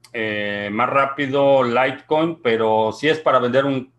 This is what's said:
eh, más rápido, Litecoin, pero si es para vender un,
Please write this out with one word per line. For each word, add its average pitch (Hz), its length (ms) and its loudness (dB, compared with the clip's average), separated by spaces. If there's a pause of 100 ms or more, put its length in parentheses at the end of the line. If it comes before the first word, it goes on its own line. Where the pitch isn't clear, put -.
(140)
eh, 104 580 -6
más 120 180 -2
rápido, 139 760 2
Litecoin, 139 760 -2
pero 110 500 2
si 143 180 -2
es 156 100 0
para 135 200 2
vender 123 260 0
un, 135 340 -4